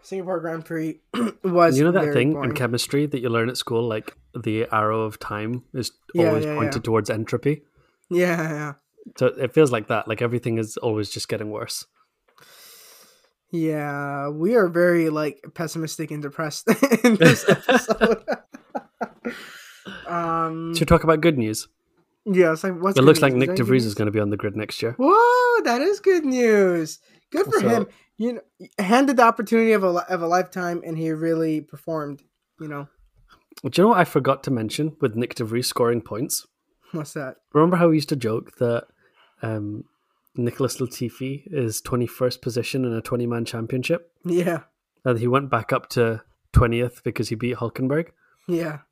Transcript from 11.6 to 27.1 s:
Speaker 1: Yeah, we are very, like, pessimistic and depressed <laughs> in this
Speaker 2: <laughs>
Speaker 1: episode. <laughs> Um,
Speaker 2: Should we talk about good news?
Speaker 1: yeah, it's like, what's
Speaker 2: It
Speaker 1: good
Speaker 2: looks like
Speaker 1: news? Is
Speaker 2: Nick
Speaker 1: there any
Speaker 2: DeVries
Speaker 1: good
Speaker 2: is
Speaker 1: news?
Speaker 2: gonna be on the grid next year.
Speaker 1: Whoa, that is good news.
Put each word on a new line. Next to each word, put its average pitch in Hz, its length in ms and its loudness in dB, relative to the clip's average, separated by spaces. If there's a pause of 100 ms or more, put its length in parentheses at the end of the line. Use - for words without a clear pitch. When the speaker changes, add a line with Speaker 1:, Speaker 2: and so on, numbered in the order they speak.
Speaker 1:
Yeah, 147 760 -4
we 160 280 0
are 190 120 4
very, 170 420 2
like, 151 340 -4 (100)
pessimistic 160 560 -8
and 151 120 -10
depressed 147 460 -8
<laughs> 240 360 2
in 233 120 6
this 160 280 6
Speaker 2:
<laughs> - 40 2
Speaker 1:
episode. 220 840 2
<laughs> 254 40 0 (1700)
Um, 165 680 -4
Speaker 2:
Should 170 80 0
we 151 40 0
talk 165 180 4
about 160 160 4
good 160 180 4
news? 110 300 -4 (560)
Speaker 1:
yeah, 180 280 4
it's 160 120 -4
like, 180 160 -4
what's 190 160 0
Speaker 2:
It 135 40 4
Speaker 1:
good 131 60 8
Speaker 2:
looks 151 160 8
like 139 100 4
Speaker 1:
news? 123 100 2
Is 135 60 2
Speaker 2:
Nick - 80 -2
Speaker 1:
there 131 80 0
any - 0 -
Speaker 2:
DeVries 101 40 -2
Speaker 1:
good 127 100 4
Speaker 2:
is 113 80 2
Speaker 1:
news? 104 80 -6
Speaker 2:
gonna 107 180 -2
be 107 80 0
on 104 100 -2
the 104 60 -2
grid 104 200 -6
next 107 260 -8
year. 113 160 -4
Speaker 1:
Whoa, 480 680 4
that 247 160 0
is 392 200 0
good 359 240 2
news. 202 720 2 (320)